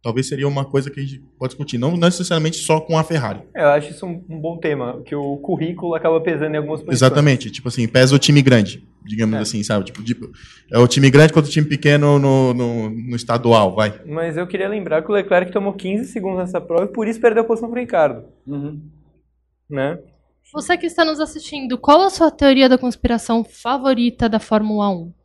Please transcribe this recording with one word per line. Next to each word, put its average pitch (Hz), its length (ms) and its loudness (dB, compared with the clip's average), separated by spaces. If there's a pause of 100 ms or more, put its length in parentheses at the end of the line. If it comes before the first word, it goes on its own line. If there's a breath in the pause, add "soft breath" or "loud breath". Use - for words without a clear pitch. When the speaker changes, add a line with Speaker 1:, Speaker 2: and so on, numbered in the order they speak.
Speaker 1:
talvez 120 280 -4
seria 139 180 -4
uma 139 180 -4
coisa 139 240 -4
que 139 120 -14
a - 20 -8
gente 135 160 -10 (180)
pode 127 140 -8
discutir, 143 280 -10
não 147 180 -2
necessariamente 170 600 0
só 156 220 0
com 160 160 -2
a 156 60 2
Ferrari. 120 400 -4 (100)
Speaker 2:
É, 170 120 -4
eu 147 60 6
acho 147 200 0
isso - 160 -14
um, 180 220 -12
um 160 120 -12
bom 165 180 -8
tema, 135 460 -6
que 147 120 -10
o 139 220 -6
currículo 170 580 -6
acaba 160 240 0
pesando 156 340 -4
em 151 40 -2
algumas 151 220 -6
posições. - 220 -4
Speaker 1:
Exatamente, 131 480 4
tipo - 160 -12
assim, 117 220 -4
pesa 127 260 4
o 139 60 6
time 147 200 4
grande, 120 480 2 (160)
digamos 107 320 -2
Speaker 2:
É. 104 40 -2
Speaker 1:
assim, 107 240 -6
sabe? 101 220 -2
Tipo, 104 180 -16
de, 117 120 -4 (540 soft breath)
é 113 80 2
o 123 80 10
time 135 240 4
grande 151 220 8
contra 151 180 2
o - 20 -8
time 151 160 0
pequeno 147 520 2
no, 135 340 2
no, 117 360 -4
no 117 260 -8
estadual, 117 580 2
vai. 107 320 -2
Speaker 2:
Mas 160 300 -6
eu 175 100 -4
queria 190 220 -6
lembrar 170 340 -4
que 160 80 -8
o 208 40 0
Leclerc 185 360 2
tomou 196 240 -2
quinze 202 320 -6
segundos 190 320 -6
nessa 180 220 -6
prova 170 240 -2
e 202 80 -8
por 214 160 -4
isso 226 120 -6
perdeu 226 220 2
a 226 40 -2
posição 226 220 -4
pro 240 120 -8
Ricardo. 160 440 0 (220)
Speaker 3:
Uhum. 143 340 -10 (880)
Speaker 2:
Né? 143 300 -4 (540)
Speaker 4:
Você 302 260 -2
que 349 80 -6
está 330 180 0
nos 311 140 -4
assistindo, 294 580 -6
qual 294 260 4
a 392 60 4
sua 330 220 2
teoria 269 380 4
da 254 100 4
conspiração 233 640 -2
favorita 240 880 -2
da 220 100 0
Fórmula 214 520 0
um? 170 220 -8 (120)